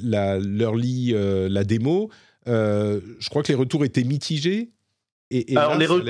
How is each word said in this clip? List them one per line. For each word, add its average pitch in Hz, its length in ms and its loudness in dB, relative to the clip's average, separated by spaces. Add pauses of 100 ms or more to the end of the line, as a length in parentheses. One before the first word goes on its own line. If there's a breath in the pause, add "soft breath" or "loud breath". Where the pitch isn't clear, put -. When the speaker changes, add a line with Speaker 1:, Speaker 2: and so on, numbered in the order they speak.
Speaker 1:
la, 101 360 0
l'early, 117 720 -2
euh, 98 360 2
la 98 140 0
démo, 135 460 0 (400 loud breath)
euh, 104 500 0 (200)
je - 100 -10
crois 147 140 -2
que - 60 -6
les 143 80 2
retours 139 280 0
étaient 123 180 0
mitigés. 160 680 -2 (600)
Et, 127 220 -2
et 135 40 4
Speaker 2:
Alors, 147 160 4
Speaker 1:
là, 156 40 2
Speaker 2:
les 160 100 4
Speaker 1:
ça 160 60 4
a 180 40 4
l'air 180 120 0